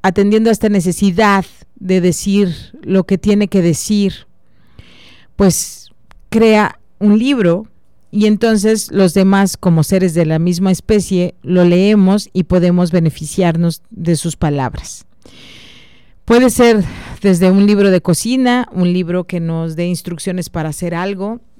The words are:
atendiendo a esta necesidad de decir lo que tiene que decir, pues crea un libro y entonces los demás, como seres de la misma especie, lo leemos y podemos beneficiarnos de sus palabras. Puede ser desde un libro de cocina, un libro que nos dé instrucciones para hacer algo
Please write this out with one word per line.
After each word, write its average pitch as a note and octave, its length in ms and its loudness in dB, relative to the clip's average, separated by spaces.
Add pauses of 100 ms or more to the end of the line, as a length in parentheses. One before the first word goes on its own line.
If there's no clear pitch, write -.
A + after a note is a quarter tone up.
atendiendo G#3 500 0
a - 20 2
esta G#3+ 160 -2
necesidad G3 760 0 (300)
de F#3 260 -2
decir F#3 840 -2
lo F#3+ 220 0
que F#3+ 140 -2
tiene G#3 300 0
que F#3+ 140 0
decir, F#3+ 640 -2 (1080)
pues - 560 -2 (380)
crea A3 500 2 (220)
un G#3 180 4
libro A3 480 0 (480)
y G#3 120 2
entonces G#3+ 680 0
los F#3 220 2
demás, G3 420 2
como E3 280 0
seres F#3 280 0
de E3 140 0
la D#3+ 120 -2
misma F3+ 320 0
especie, F#3 680 -2
lo F3+ 240 2
leemos F#3+ 720 2
y F#3 80 -2
podemos F3 500 0
beneficiarnos E3 960 -2
de E3+ 280 -4
sus D#3+ 200 -6
palabras. - 680 -6 (1200)
Puede A#3+ 240 4
ser A3+ 340 4 (380)
desde F#3 280 4
un G3 160 4
libro G3+ 240 4
de F3+ 120 2
cocina, B3 680 0
un F3 220 -2
libro F3+ 320 -2
que F3+ 160 -6
nos E3 360 -6
dé F3 100 -4
instrucciones F3 640 -8
para D#3+ 180 -6
hacer E3+ 260 -8
algo G3 460 -8 (180)